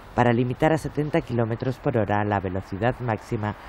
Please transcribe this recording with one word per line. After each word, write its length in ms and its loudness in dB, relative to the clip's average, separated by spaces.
para 200 4
limitar 400 2
a 40 2
setenta 440 -2
kilómetros 560 -2
por 180 0
hora 260 2
la 160 2
velocidad 640 -2
máxima 540 -2